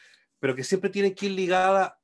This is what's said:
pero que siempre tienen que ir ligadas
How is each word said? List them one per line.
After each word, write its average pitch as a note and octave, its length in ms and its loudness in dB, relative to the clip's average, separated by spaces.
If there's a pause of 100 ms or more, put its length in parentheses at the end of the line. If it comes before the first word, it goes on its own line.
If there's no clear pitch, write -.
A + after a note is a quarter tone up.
(380)
pero C3+ 160 -2
que B2+ 100 -8
siempre F#3+ 260 -2
tienen G3 240 0
que G3+ 120 -6
ir G3 60 -2
ligadas F#3 600 2 (120)